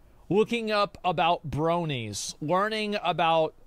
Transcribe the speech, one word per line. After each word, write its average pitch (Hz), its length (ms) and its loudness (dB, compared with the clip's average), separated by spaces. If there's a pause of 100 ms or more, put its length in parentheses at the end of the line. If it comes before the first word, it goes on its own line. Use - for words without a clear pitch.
(280)
Looking 220 420 0
up 208 360 0
about 170 440 0
bronies. 143 920 -2
Learning 208 600 0
about, 165 520 2 (140)